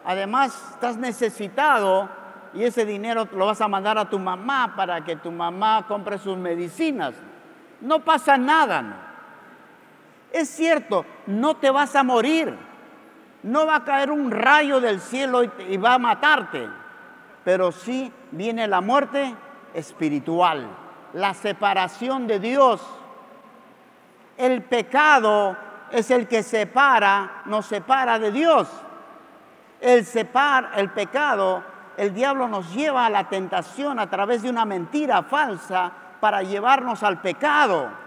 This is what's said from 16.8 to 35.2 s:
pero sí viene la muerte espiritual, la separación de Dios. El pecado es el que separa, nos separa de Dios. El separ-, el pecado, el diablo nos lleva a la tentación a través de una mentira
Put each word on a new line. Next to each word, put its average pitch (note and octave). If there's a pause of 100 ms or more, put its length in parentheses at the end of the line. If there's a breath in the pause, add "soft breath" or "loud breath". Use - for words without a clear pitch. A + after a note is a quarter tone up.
pero F3+
sí B3 (180)
viene A3+
la F#3+
muerte C4+ (400)
espiritual, D#3 (460)
la F#3+
separación G#3
de G#3
Dios. A#3+ (1600)
El B3+
pecado G#3+ (340)
es A#3
el B3
que A3+
separa, G#3
nos G#3+
separa A#3
de G#3+
Dios. A3 (1120)
El B3
separ-, B3+
el G3
pecado, G3+ (320)
el G3+
diablo C4
nos F#3+
lleva C4
a A3
la G3
tentación F#3+
a G3
través G3+
de B3
una A#3
mentira G#3